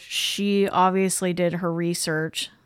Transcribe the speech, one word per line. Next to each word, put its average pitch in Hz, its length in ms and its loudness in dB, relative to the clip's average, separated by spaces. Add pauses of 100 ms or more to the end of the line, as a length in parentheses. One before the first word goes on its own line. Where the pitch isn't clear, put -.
she 202 600 0
obviously 185 640 2
did 175 200 0
her 175 180 -2
research. 165 760 -4 (160)